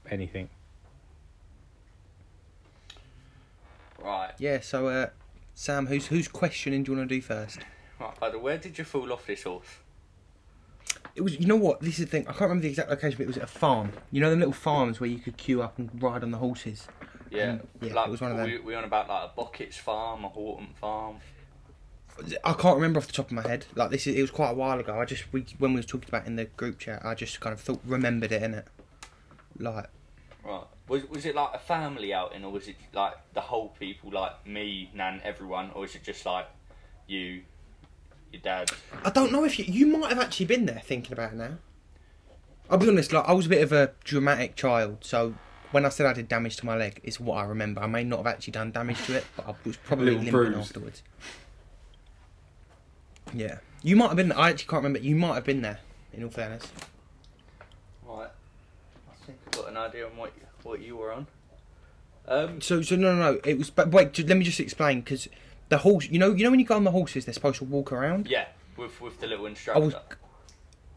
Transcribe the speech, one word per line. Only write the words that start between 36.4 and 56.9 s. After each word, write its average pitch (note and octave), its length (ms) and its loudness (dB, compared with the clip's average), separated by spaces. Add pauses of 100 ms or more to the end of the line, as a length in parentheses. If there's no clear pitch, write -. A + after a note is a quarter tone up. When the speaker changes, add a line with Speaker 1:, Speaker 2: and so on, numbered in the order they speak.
Speaker 2:
you, F#2 340 -8 (880)
your F#2+ 80 -16
dad? F#2 300 -4 (340)
Speaker 3:
I G3 60 0
don't C4 220 4
know D4 120 4
if C#4+ 140 0
you, F#3+ 80 -4
you A3+ 200 6
might D#4 240 4
have B3 100 2
actually - 260 -2
been A#3 200 4
there, A2+ 180 -4
thinking B2 280 -4
about A2+ 200 -6
it A2 40 -10
now. A#2+ 180 -8 (1160)
I'll - 80 8
be G#3+ 100 6
honest, F3+ 240 6
like, D#3 160 4
I E3+ 40 8
was F#3 140 6
a - 40 2
bit D#3+ 120 8
of D3 100 2
a C#3+ 200 6 (120)
dramatic C#3 520 2
child, A2+ 480 2
so A#2 300 0 (380)
when C#3+ 120 6
I C#3 60 2
said C#3+ 160 2
I C3 80 4
did A#2 140 -6
damage A#2 300 -2
to - 80 -8
my A2+ 100 0
leg, G#2+ 260 -2
it's - 180 -8
what A#2 160 -2
I G#2 80 0
remember. G#2 380 -4
I G#2+ 60 0
may A2+ 160 0
not A#2+ 160 -2
have G#2+ 80 -2
actually A#2 240 -6
done A2 180 -6
damage A#2+ 360 -4
to C3 100 0
it, C3 100 -4 (100)
but - 120 -10
I G#2 60 -6 (120)
was A2 100 -6
probably C3 380 0
Speaker 4:
Little A2 80 0
Speaker 3:
limping A#2 100 -2 (200)
Speaker 4:
bruise. G2+ 40 -4 (120)
Speaker 3:
afterwards. - 340 -14 (2250)
Yeah. A2 240 -6 (240)
You F3+ 140 8
might A#3 100 10
have E3 100 2
been, F3+ 140 6
I E3 200 6
actually - 180 -2
can't D#3+ 160 2
remember, C#3 160 0
you C#3+ 160 4
might E3 180 4
have A#2 100 -2
been C#3 180 0
there, G#2 180 -6 (320)
in G#2+ 100 -12
all A#2 80 -8
fairness. A2+ 400 -8 (1400)